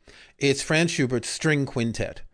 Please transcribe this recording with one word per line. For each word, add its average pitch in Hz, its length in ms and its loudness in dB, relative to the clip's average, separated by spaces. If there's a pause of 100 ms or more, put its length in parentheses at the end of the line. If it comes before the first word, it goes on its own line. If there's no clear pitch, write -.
(380)
It's 139 240 2
Franz 165 280 2
Schubert's 127 380 0
String 151 380 0
Quintet. 117 560 -4 (120)